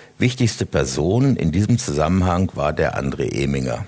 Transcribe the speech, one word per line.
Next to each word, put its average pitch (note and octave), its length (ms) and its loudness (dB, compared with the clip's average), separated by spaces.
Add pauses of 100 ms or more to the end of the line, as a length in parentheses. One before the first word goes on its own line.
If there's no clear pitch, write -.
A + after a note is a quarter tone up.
(180)
wichtigste A#2 480 0
Person F2 720 2
in D#2+ 160 0
diesem G#2 260 2
Zusammenhang F2 800 0
war D2 180 -2
der - 260 0
André C2 320 -4
Eminger. C2+ 560 -2